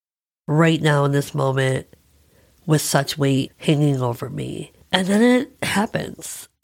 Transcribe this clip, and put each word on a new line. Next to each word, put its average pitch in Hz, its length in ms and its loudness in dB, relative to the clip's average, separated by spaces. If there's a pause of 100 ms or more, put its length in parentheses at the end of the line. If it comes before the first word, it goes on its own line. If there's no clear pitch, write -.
(460)
right 160 360 2
now 147 240 2
in 143 80 0
this 143 200 -2
moment 135 540 -2 (760)
with 151 160 2
such - 360 -2
weight 139 400 0
hanging 143 440 0
over 123 280 -4
me." 143 440 -12 (180)
And 190 160 0
then 202 140 2
it 247 440 2
happens. - 840 -6 (140)